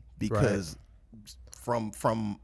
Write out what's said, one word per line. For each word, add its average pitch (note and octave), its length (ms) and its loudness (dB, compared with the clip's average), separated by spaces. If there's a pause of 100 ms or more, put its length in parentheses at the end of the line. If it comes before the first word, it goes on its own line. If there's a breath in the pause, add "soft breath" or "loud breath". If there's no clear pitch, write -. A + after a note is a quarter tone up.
(200)
because G2+ 580 2 (840)
from, A2+ 280 0
from A2 520 0